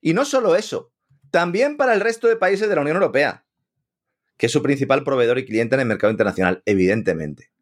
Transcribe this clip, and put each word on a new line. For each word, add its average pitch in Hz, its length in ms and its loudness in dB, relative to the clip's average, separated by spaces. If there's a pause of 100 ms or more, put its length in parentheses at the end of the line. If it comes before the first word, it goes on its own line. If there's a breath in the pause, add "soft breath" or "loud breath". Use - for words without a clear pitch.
Y 160 120 0
no 240 120 2
solo 233 320 2
eso, - 340 -6 (400)
también 190 460 0
para 262 160 2
el 202 80 0
resto 226 260 -2
de 226 80 4
países 196 320 0
de 202 80 0
la 151 60 0
Unión 151 160 0
Europea, 147 480 0 (920)
que 113 100 0
es 117 40 0
su 143 100 0
principal 135 420 0
proveedor 123 360 0
y 131 60 -8
cliente 113 300 -2
en 135 60 0
el 123 60 -2
mercado 107 240 0
internacional, 92 540 0
evidentemente. 92 840 -2 (100)